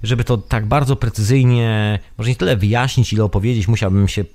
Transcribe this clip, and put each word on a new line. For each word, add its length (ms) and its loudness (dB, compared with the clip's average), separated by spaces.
żeby 220 0
to 140 0
tak 280 -4
bardzo 300 0
precyzyjnie, 1000 0
może 120 -2
nie 60 -2
tyle 200 0
wyjaśnić, 560 0
ile 120 2
opowiedzieć, 440 0
musiałbym 400 2
się 160 -4